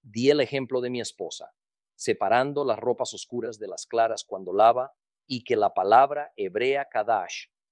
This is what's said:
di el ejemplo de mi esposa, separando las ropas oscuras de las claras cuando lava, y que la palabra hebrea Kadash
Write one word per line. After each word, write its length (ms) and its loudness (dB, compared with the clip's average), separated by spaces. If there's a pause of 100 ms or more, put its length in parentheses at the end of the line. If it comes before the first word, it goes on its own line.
di 280 0
el 100 4
ejemplo 420 -2
de 80 -6
mi 120 -4
esposa, 520 -12 (420)
separando 680 0
las 160 -2
ropas 340 -2
oscuras 460 -8
de 80 -10
las 180 -12
claras 380 0
cuando 300 -8
lava, 400 4 (360)
y 140 -6
que 140 0
la 160 2
palabra 640 4
hebrea 480 -2
Kadash 600 -4 (240)